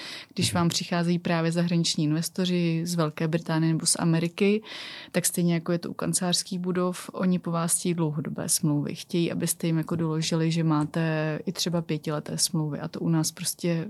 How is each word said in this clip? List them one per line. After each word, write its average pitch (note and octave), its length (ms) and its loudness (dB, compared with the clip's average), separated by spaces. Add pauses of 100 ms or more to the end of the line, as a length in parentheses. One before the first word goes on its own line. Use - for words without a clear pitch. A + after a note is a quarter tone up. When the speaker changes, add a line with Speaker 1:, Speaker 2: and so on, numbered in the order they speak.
(340)
Speaker 1:
Když - 200 0
Speaker 2:
Mhm. F3+ 80 2
Speaker 1:
vám E3+ 80 4
přicházejí E3+ 500 0
právě E3 320 2
zahraniční E3+ 520 2
investoři E3 840 0
z F3 100 -2
Velké D#3+ 320 0
Británie D#3+ 460 2
nebo D#3+ 120 0
z - 140 2
Ameriky, F3 600 2 (500)
tak F3 140 2
stejně F3 280 2
jako E3 180 0
je E3+ 80 2
to - 100 -10
u - 40 -8
kancelářských F3 680 -2
budov, F3+ 540 -2
oni F3+ 260 2
po F3 120 -6
vás E3+ 280 0
chtějí F3+ 140 0
dlouhodobé D#3 560 -2
smlouvy. D3 460 2
Chtějí, - 360 0
abyste E3+ 360 -2
jim D#3+ 100 2
jako D#3+ 180 -2
doložili, D#3+ 560 0
že E3 120 0
máte D#3 840 0
i F#3+ 60 -4
třeba E3+ 300 -2
pětileté D#3 560 -4
smlouvy. D#3 420 0
A D#3 80 -6
to - 120 -10
u E3 100 0
nás D#3+ 220 2
prostě E3+ 580 -4